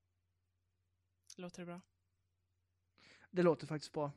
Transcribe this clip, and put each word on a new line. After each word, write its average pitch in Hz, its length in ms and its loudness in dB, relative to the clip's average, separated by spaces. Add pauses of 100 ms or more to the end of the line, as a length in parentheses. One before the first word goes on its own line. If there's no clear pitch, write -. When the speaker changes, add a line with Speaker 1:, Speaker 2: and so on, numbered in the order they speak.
(1400)
Speaker 1:
Låter 180 240 -12
det 175 40 -10
bra? 175 160 -10 (1500)
Speaker 2:
Det 180 120 4
låter 160 240 6
faktiskt 147 260 -6
bra. 147 240 0